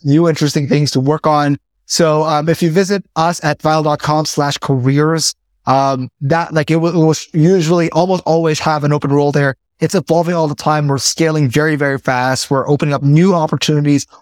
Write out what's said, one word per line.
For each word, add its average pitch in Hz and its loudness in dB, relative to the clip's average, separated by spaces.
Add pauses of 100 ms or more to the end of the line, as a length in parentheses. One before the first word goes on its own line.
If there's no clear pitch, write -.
new 156 4
interesting 147 0
things 147 0
to 135 -2
work 147 -2
on. 147 0 (280)
So, 156 0
um, 156 -2
if 160 -2
you 175 2
visit 190 -2 (100)
us 165 -2
at 151 -4
vile 156 0
dot 147 -2
com 151 -2
slash 143 -4
careers, 143 0 (320)
um, 131 0 (120)
that, 165 -2
like, 156 -2
it 160 2
will, 165 0
it 165 2
will 156 2 (180)
usually 170 2
almost 180 0
always 160 0
have 151 -2
an 147 0
open 143 -2
role 143 2
there. 143 0 (240)
It's 165 -2
evolving 165 0
all 160 0
the 147 -6
time. 151 0
We're 139 0
scaling 156 0
very, 151 0
very 139 -2
fast. 127 -2
We're 135 0
opening 147 0
up 139 -4
new 160 4
opportunities 147 0 (140)